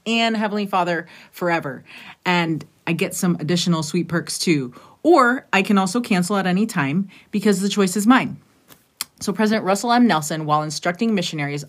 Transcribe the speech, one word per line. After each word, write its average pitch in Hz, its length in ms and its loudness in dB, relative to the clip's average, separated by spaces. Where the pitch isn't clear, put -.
and 226 320 0
Heavenly 208 300 -2
Father 175 380 -2
forever. 160 520 -4
And 170 380 0
I 170 60 -2
get 175 200 -4
some 175 280 0
additional 170 420 0
sweet 170 240 -4
perks 165 320 -6
too. 139 340 -2
Or 277 480 4
I 190 80 4
can 202 160 2
also 190 240 0
cancel 190 340 0
at 190 120 0
any 185 180 0
time 175 440 -2
because 202 320 0
the 202 80 -2
choice 196 260 0
is 208 120 0
mine. 240 300 2
So - 140 -4
President 214 300 0
Russell 202 280 0
M. 240 160 6
Nelson, 156 400 0
while 151 160 2
instructing 175 500 -2
missionaries 147 560 -4